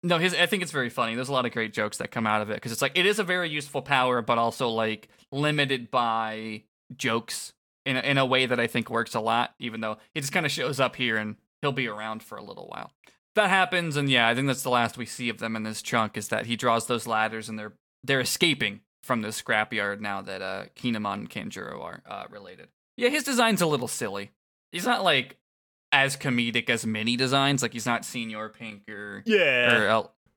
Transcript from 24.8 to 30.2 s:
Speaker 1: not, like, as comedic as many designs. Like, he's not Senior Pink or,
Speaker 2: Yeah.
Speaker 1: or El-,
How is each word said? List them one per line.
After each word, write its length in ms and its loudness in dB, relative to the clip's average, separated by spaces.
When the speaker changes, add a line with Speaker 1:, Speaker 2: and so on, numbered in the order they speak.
Speaker 1:
not, 180 0
like, 360 2
as 280 4
comedic 500 0
as 160 2
many 320 0
designs. 460 2
Like, 100 -2
he's 140 -6
not 180 0
Senior 460 -8
Pink 400 -16
or, 340 -12
Speaker 2:
Yeah. 500 6
Speaker 1:
or 120 4
El-, 280 2